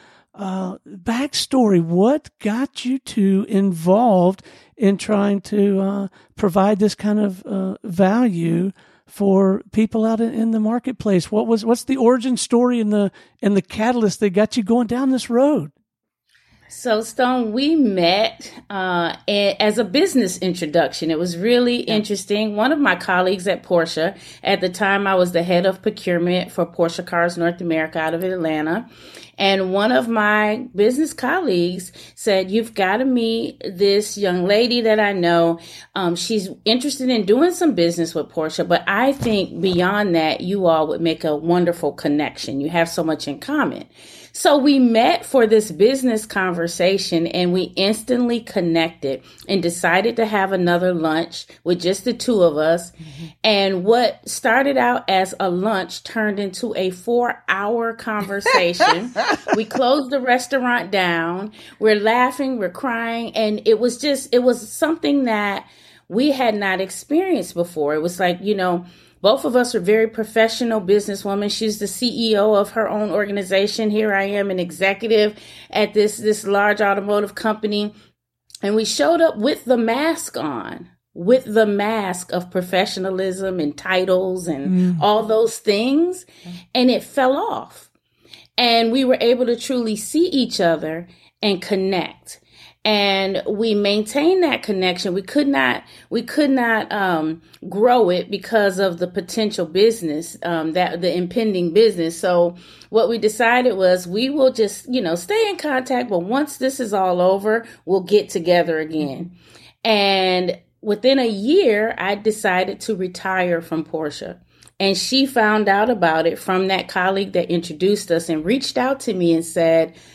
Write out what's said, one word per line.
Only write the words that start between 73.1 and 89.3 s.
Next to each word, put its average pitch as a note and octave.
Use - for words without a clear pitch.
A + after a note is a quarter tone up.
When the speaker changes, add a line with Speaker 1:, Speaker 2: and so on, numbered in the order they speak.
Speaker 2:
organization. G3+
Here G#3+
I G3
am, G3+
an F3+
executive G#3
at G#3
this, G#3
this G#3+
large G3+
automotive G3+
company. G#3+
And G3+
we A3
showed D#4+
up D#4+
with B3
the A#3+
mask C4+
on, C#3
with A#3+
the G#3+
mask G3+
of F3+
professionalism F#3+
and D3
titles F#3
and F3+
Speaker 1:
Mm. D#3
Speaker 2:
all G#3
those A3
things. C#4
Speaker 1:
Mm. F3+
Speaker 2:
And B3+
it G#3+
fell C4
off. -
And A#3
we C4+
were B3+
able A#3+